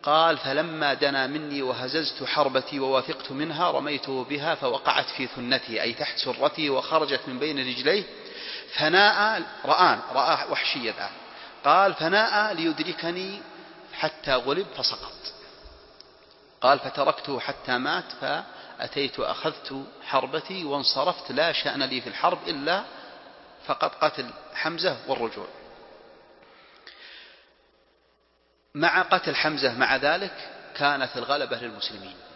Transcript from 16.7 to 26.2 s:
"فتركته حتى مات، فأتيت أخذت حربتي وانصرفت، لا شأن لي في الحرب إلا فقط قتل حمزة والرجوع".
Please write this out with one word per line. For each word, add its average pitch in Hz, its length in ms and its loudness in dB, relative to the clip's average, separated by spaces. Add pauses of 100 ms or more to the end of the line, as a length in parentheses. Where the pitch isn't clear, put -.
"فتركته 139 600 -2
حتى 127 380 -2
مات، 151 340 -2 (100)
فأتيت - 1000 -4
أخذت 139 680 -4 (180)
حربتي 151 600 -2
وانصرفت، 143 680 0
لا 151 200 2
شأن 139 320 -2
لي 127 180 -2
في 120 80 -8
الحرب 170 380 0
إلا 165 360 0 (840)
فقط - 300 0
قتل 139 340 0 (240)
حمزة 165 440 -2 (100)
والرجوع". 117 400 -2 (3250)